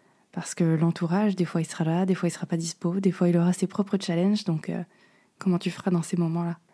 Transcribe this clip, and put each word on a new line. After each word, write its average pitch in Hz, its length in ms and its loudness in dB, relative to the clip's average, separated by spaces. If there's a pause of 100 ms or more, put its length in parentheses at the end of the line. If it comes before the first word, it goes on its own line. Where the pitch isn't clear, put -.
(320)
Parce - 220 -8
que 175 100 2
l'entourage, 165 720 2
des 180 120 0
fois, 165 160 -2
il 160 40 -2
sera - 180 -4
là, 170 200 2
des 190 100 2
fois, 175 140 0
il 165 40 0
sera - 140 -8
pas 170 120 -2
dispo, 170 420 -4
des 196 100 4
fois, 175 180 2
il 175 100 4
aura 175 160 4
ses - 120 -2
propres 202 320 -2
challenges, 190 460 0
donc, 160 240 -2
euh, 175 140 -6 (560)
comment 180 200 2
tu 175 120 -2
feras - 200 -4
dans 175 120 2
ces - 160 -2
moments-là ? 170 400 -2 (160)